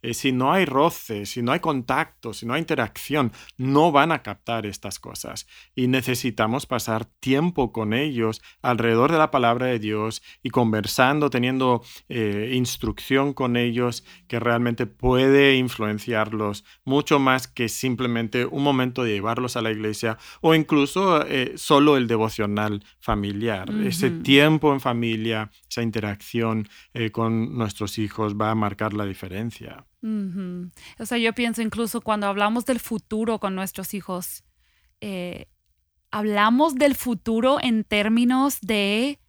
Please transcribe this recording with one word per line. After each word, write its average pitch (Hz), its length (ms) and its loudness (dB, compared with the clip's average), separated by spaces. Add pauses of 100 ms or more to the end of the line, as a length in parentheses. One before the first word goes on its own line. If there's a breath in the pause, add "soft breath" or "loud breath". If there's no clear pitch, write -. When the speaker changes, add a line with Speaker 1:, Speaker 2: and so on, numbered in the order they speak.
Speaker 1:
Eh, 117 100 -6
si 131 200 0
no 131 200 2
hay 185 140 4
roce, 127 580 0
si 120 160 -8
no 120 120 0
hay 170 80 0
contacto, 131 720 -4
si - 120 -14
no 120 80 -4
hay 147 60 0
interacción, 135 720 -2 (240 loud breath)
no 143 360 4
van 143 200 6
a 147 100 -2
captar 107 440 -6
estas 101 320 -10
cosas. - 480 -14 (300 loud breath)
Y 127 100 0
necesitamos 123 800 0
pasar 113 380 -4 (160)
tiempo 139 520 0
con 110 220 -2
ellos 120 480 -2 (180 loud breath)
alrededor 117 520 4
de 165 60 2
la 156 120 4
palabra 123 360 2
de 123 120 0
Dios 107 440 -4 (200 loud breath)
y 123 80 -6
conversando, 127 800 2
teniendo, 127 520 0 (260 loud breath)
eh, 110 460 -2
instrucción 127 760 -2
con 123 240 -2
ellos 120 480 -2 (220 loud breath)
que 117 140 -4
realmente 120 460 0
puede 135 680 6
influenciarlos 107 1080 -2 (200 soft breath)
mucho 143 340 2
más 131 300 2
que 117 200 -4
simplemente 120 760 -2
un 139 180 -4
momento 127 400 0
de 110 80 0
llevarlos 117 440 -4
a 117 60 -2
la 110 80 -2
iglesia 107 480 -4 (220 loud breath)
o 160 140 6
incluso, 156 720 2
eh, 135 300 -2
solo 147 400 4
el 127 120 2
devocional 107 760 -2 (160 soft breath)
familiar. 101 720 -4 (140)
Ese 87 240 0
Speaker 2:
Ujú. 165 140 -4
Speaker 1:
tiempo 147 500 6
en 135 80 0
familia, 113 720 -2 (180)
esa - 140 -6
interacción, 110 840 -4 (280 loud breath)
eh, 113 160 -4
con 113 480 -2
nuestros 107 400 -6
hijos 104 360 -4
va 107 160 0
a 110 40 0
marcar 104 400 -2
la 104 100 -4
diferencia. 98 800 -10 (180)
Speaker 2:
Ujú. 185 680 -8 (280 loud breath)
O 220 80 -12
sea, 240 120 -4
yo 226 160 0
pienso 233 280 -2
incluso 220 380 -4
cuando 214 260 -2
hablamos 208 380 0
del 240 160 -2
futuro 220 580 -4
con 190 160 -4
nuestros 190 400 -8
hijos, 185 500 -10 (560)
eh, 180 460 -10 (640)
¿hablamos 214 640 4
del 285 200 4
futuro 233 680 0
en 220 220 0
términos 240 760 2
de 214 580 0 (100)